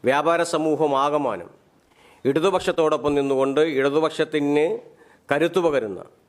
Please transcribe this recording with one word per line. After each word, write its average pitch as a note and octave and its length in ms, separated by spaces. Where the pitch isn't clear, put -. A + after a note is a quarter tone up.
വ്യാപാര D3+ 340
സമൂഹം D#3 380
ആകമാനം B2 440
ഇടതുപക്ഷത്തോടൊപ്പം D#3 880
നിന്നുകൊണ്ട് C#3 440
ഇടതുപക്ഷത്തിന് D3 880
കരുത്തു E3+ 340
പകരുന്ന A2 340